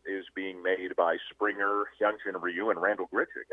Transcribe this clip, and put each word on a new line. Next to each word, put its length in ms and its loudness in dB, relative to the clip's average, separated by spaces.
is 180 -4
being 280 -6
made 340 0
by 200 6
Springer, 540 0
Hyunjin 400 0
Ryu, 300 0
and 100 0
Randal 320 2
Grichuk, 400 -2